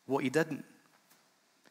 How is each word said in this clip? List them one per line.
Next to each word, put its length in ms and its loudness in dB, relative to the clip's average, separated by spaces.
what 160 0
he 80 0
didn't. 340 0